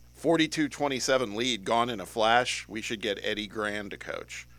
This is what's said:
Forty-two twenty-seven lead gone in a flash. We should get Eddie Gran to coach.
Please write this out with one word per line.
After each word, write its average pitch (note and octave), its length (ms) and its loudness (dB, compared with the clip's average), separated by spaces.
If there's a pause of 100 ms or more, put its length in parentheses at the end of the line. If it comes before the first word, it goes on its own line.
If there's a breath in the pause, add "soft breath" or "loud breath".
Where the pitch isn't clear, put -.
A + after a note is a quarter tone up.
(140)
Forty-two D#3 560 2
twenty-seven C3 680 0
lead A2+ 300 -2
gone A#2 240 2
in A2+ 100 -6
a F2+ 60 -8
flash. A2+ 600 4
We G#2+ 140 -8
should G#2 200 -6
get G2+ 220 -2
Eddie G#2 240 -4
Gran G#2 420 -6
to - 80 -12
coach. - 500 -10 (120)